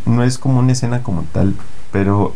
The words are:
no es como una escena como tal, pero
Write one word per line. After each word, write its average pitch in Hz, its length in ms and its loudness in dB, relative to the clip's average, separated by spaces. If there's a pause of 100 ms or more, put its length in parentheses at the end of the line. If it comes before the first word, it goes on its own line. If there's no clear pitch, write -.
no 117 160 2
es 123 160 0
como 131 220 0
una 127 120 2
escena 123 300 -2
como 90 300 -2
tal, 95 220 0 (360)
pero 98 460 2